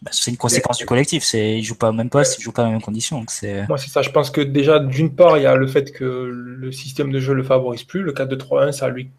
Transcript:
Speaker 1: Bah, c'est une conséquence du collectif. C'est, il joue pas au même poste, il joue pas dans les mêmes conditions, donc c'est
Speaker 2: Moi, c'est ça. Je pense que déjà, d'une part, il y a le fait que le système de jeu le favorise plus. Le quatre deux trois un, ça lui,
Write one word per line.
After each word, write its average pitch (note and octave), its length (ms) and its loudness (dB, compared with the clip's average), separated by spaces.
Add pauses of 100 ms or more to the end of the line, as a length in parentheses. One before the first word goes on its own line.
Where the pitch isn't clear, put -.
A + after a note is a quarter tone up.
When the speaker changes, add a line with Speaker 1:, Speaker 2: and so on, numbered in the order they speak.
Speaker 1:
Bah, - 120 -16
c'est - 200 -2
une A#2+ 40 -4
conséquence A#2+ 420 0
du - 80 -6
collectif. C#3+ 360 2
C'est, A2 360 0
il A2+ 40 -2
joue A2 140 -8
pas A2+ 140 2
au - 20 2
même A2+ 180 -2
poste, C#3 280 2
il - 40 -16
joue A#2 80 -10
pas A#2+ 120 0
dans A2+ 60 2
les A2 40 0
mêmes A2 100 -2
conditions, A2+ 380 -6
donc A2+ 100 -10
c'est G2+ 380 -6
Speaker 2:
Moi, D3 100 -2
c'est - 120 -10
ça. C#3+ 120 2
Je C3+ 80 -2
pense C#3 200 2
que D3+ 100 0
déjà, C#3+ 400 4
d'une C#3 340 0
part, E3 240 8
il C#3 60 2
y - 20 4
a C3 80 6
le C3+ 140 2
fait C3+ 240 0
que - 120 -8
le B2+ 680 -8
système C3+ 400 -6
de C3+ 80 0
jeu C3 140 0
le C3 100 0
favorise B2+ 400 0
plus. F#3+ 180 -6
Le E3 100 -4
quatre C3 160 -4
deux C3 100 -6
trois C#3 260 0
un, C#3+ 80 0
ça C3+ 160 -4
lui, B2+ 300 -8